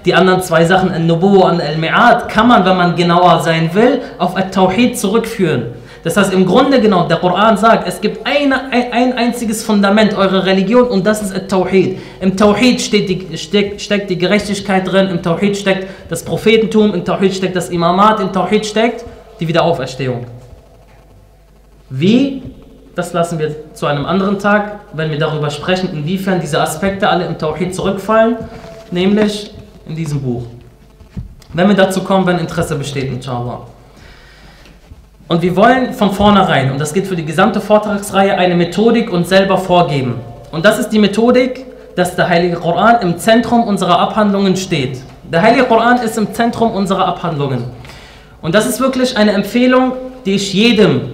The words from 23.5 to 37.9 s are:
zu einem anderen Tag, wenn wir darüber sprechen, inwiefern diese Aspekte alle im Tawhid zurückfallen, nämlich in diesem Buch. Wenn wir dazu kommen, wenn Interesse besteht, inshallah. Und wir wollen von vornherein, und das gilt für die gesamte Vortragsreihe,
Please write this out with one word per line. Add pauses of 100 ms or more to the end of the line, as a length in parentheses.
zu
einem
anderen
Tag, (120)
wenn
wir
darüber
sprechen,
inwiefern
diese
Aspekte
alle
im
Tawhid
zurückfallen, (540)
nämlich (340)
in
diesem
Buch. (1120)
Wenn
wir
dazu
kommen,
wenn
Interesse
besteht,
inshallah. (1700)
Und
wir
wollen
von
vornherein,
und
das
gilt
für
die
gesamte
Vortragsreihe,